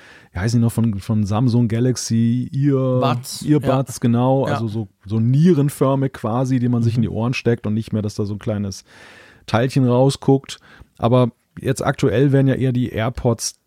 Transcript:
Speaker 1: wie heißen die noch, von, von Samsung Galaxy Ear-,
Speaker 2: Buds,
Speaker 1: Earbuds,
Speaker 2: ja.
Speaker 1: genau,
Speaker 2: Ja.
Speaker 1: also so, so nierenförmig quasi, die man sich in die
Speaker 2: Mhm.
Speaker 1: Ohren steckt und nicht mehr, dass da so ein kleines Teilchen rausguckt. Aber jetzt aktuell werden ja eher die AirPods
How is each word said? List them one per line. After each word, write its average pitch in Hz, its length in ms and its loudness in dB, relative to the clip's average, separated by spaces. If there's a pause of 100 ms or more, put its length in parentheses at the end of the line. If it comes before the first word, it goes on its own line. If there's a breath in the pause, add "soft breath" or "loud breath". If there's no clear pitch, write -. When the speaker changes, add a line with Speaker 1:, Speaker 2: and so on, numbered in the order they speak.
(320 loud breath)
Speaker 1:
wie - 60 -10
heißen 117 220 0
die 117 40 4
noch, 117 60 2
von, 110 300 -2
von 107 260 -2
Samsung 120 400 2
Galaxy 117 880 0
Ear-, 131 460 0
Speaker 2:
Buds, 127 420 -4
Speaker 1:
Earbuds, 135 540 0
Speaker 2:
ja. - 40 -16
Speaker 1:
genau, 127 460 0
Speaker 2:
Ja. 143 80 -2
Speaker 1:
also 117 140 -4
so, 104 200 -6 (160)
so 107 140 -4
nierenförmig 139 920 2
quasi, 127 480 -2
die 123 80 0
man 120 160 0
sich 113 100 0
in 117 80 2
die 104 60 -2
Speaker 2:
Mhm. 90 80 -8
Speaker 1:
Ohren 113 180 -2
steckt - 320 -2
und 107 80 -2
nicht 110 180 -4
mehr, 110 100 -2
dass 101 120 -6
da 107 120 -4
so 104 80 -6
ein 101 40 -10
kleines 101 460 -6 (640 loud breath)
Teilchen 127 420 2
rausguckt. 135 720 2 (360 loud breath)
Aber 120 360 2 (280)
jetzt - 240 -4
aktuell 131 460 2
werden 135 160 4
ja 131 80 2
eher 131 180 0
die 123 180 -2
AirPods 113 680 -2 (100)